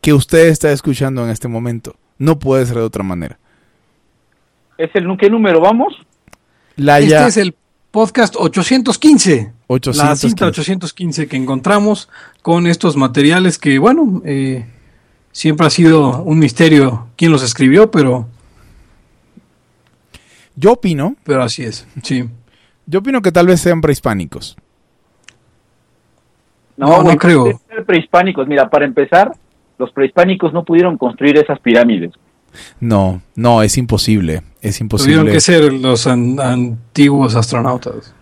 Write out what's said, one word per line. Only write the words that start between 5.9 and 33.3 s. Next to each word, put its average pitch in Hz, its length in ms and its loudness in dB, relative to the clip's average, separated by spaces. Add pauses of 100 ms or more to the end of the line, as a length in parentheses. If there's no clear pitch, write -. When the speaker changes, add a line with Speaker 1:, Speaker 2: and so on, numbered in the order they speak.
Speaker 1:
La 143 240 4
Speaker 3:
Este 147 100 4
Speaker 1:
Ya. 151 160 4
Speaker 3:
es 196 100 0
el 196 180 -2 (360)
podcast 220 480 0
ochocientos 214 600 -2
quince. 185 540 2 (140)
Speaker 1:
Ochocientos 139 540 -2
quince. - 60 -2
Speaker 3:
La - 40 2
cinta 208 160 -2
ochocientos 175 480 -6
quince 165 320 -6
que 135 100 -10
encontramos 185 720 -2 (340)
con 175 260 0
estos 170 280 0
materiales 147 640 0
que, 135 220 0
bueno, 240 440 2
eh, 135 420 -6 (680)
siempre 156 340 0
ha 143 40 2
sido 156 520 2
un 160 160 -2
misterio 139 800 2
quién 165 160 2
los 135 100 2
escribió, 139 480 2
pero 127 380 0 (2250)
Speaker 1:
Yo 175 180 2
opino 185 520 -4
Speaker 3:
pero 131 180 -2
así 123 220 -8
es, 110 220 -12 (160)
sí. 127 260 -6 (580)
Speaker 1:
yo 175 140 -4
opino 247 220 -4
que 190 100 0
tal 175 160 4
vez 180 120 2
sean 175 200 0
prehispánicos. 113 760 -6 (2250)
Speaker 3:
No, 139 120 -2 (100)
no 175 60 2
Speaker 2:
güey, 160 120 4
Speaker 3:
creo. 156 280 4
Speaker 2:
deben 117 240 -2
ser 220 180 -12
prehispánicos. 175 600 -2
Mira, 139 220 0
para 147 160 0
empezar, 143 480 0 (460)
los 127 140 -6
prehispánicos 175 600 -2
no 170 120 -4
pudieron 170 340 0
construir 135 400 0
esas 147 220 0
pirámides. 113 520 0 (680)
Speaker 1:
No, 98 400 0 (140)